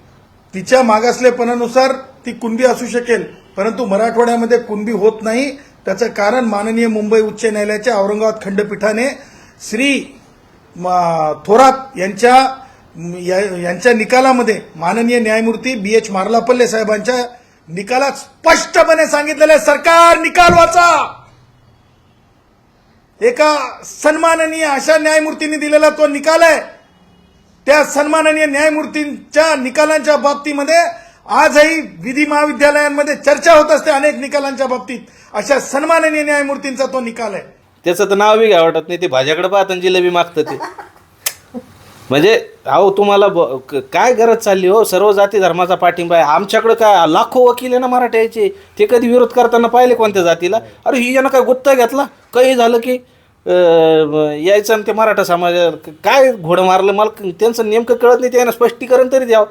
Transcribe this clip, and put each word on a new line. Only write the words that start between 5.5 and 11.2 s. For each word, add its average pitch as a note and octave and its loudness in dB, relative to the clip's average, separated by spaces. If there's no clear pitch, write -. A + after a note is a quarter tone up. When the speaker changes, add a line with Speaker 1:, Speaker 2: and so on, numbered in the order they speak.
Speaker 1:
त्याचं G3 -4
कारण A3 -2
माननीय A3+ -2
मुंबई G#3+ 0
उच्च G#3+ -4
न्यायालयाच्या G#3 -2
औरंगाबाद G#3 -2
खंडपीठाने G#3 -4
श्री C4 -4
म-, E3+ -2